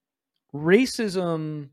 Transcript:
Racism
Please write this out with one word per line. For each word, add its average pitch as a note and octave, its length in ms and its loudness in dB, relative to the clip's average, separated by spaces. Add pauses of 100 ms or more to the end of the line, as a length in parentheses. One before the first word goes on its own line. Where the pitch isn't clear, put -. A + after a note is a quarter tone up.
(520)
Racism E3 1200 0